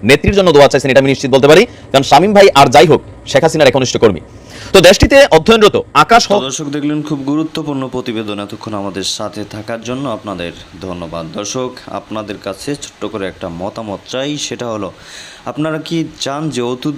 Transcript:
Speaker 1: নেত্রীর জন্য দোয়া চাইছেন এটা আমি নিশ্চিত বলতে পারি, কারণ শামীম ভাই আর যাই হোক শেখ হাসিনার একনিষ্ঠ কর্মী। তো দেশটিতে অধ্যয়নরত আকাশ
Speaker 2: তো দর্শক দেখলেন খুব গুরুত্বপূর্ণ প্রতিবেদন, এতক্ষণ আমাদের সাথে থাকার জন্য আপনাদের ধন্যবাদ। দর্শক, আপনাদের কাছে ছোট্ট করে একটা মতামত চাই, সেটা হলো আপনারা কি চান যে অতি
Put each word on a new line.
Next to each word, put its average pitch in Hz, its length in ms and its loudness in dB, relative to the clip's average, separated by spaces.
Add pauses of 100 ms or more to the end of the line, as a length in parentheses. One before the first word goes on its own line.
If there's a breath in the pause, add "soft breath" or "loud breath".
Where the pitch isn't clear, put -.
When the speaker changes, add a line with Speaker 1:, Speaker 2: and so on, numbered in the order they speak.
Speaker 1:
নেত্রীর 147 320 2
জন্য 185 180 4
দোয়া 143 160 8
চাইছেন 135 220 0
এটা 139 100 4
আমি 135 80 2
নিশ্চিত 131 220 -2
বলতে 135 180 4
পারি, 180 180 6 (260 loud breath)
কারণ 139 100 4
শামীম 175 320 4
ভাই 196 200 8
আর 139 120 6
যাই 143 200 6
হোক 143 160 2 (240)
শেখ 135 160 0
হাসিনার 156 260 2
একনিষ্ঠ 127 280 0
কর্মী। 98 240 2 (520 loud breath)
তো 190 80 6
দেশটিতে 277 500 6
অধ্যয়নরত 196 500 4 (140)
আকাশ 190 340 4
Speaker 2:
তো 202 120 2
দর্শক 139 240 -8
দেখলেন 147 380 -4
খুব 151 160 -6
গুরুত্বপূর্ণ 147 680 -6
প্রতিবেদন, 113 500 -6
এতক্ষণ 104 360 -10
আমাদের 98 280 -6
সাথে 104 420 -8
থাকার 107 380 -12
জন্য 127 260 -8
আপনাদের 92 440 -10 (280)
ধন্যবাদ। 85 520 -10
দর্শক, 127 380 -8 (160)
আপনাদের 104 520 -12
কাছে 101 380 -10
ছোট্ট - 280 -14
করে 104 240 -8
একটা 90 200 -12
মতামত 98 500 -10 (100)
চাই, 139 300 -8
সেটা 123 280 -10
হলো 104 260 -8 (520 loud breath)
আপনারা 156 340 -6
কি 160 260 -6 (160)
চান 143 300 -6
যে 123 120 -6
অতি 127 360 -6